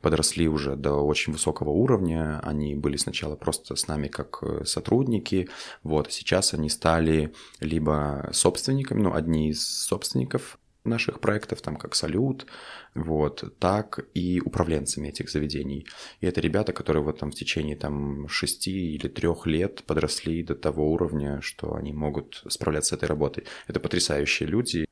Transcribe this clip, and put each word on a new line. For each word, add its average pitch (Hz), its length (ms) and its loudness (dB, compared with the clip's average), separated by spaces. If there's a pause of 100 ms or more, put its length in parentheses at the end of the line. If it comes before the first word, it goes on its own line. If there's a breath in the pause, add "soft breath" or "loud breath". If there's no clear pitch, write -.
подросли 80 480 4
уже 71 280 0
до 71 180 2
очень 73 400 2
высокого 76 360 0
уровня. 82 720 4
Они 76 320 -2
были 73 220 0
сначала - 400 -4
просто - 400 -4
с - 100 0
нами 73 220 -2
как, - 340 -8
э, 73 220 -4
сотрудники, 107 840 2 (340 loud breath)
вот, 78 260 2
а - 20 -8
сейчас - 440 2
они 76 160 0
стали 80 640 4 (260 loud breath)
либо 78 720 0
собственниками, 135 720 2
ну, 90 120 4
одни 80 360 2
из 76 120 -2 (240)
собственников - 720 -2 (260)
наших - 360 -2
проектов, - 400 0
там, 78 160 -4
как - 180 -10
«Салют», 123 520 0 (480 loud breath)
вот, 78 500 0 (140)
так 101 420 0 (140)
и 90 280 2
управленцами 76 640 0
этих - 220 -8
заведений. 71 560 -4 (360 loud breath)
И - 40 2
это 90 140 0
ребята, 95 320 0
которые 78 300 0
вот 76 160 -2
там 76 120 -4
в - 40 -10
течение, 76 420 -2
там, 71 520 -4
шести 90 680 -2
или - 120 -4
трех - 380 0
лет 85 400 0
подросли 80 560 0
до 73 120 -2
того 76 380 2
уровня, 76 500 0
что - 320 -6
они 73 180 -4
могут 73 560 -4
справляться - 460 0
с 73 40 -4
этой 80 100 -2
работой. 73 360 0 (220 loud breath)
Это - 140 0
потрясающие 76 680 2
люди. 87 440 0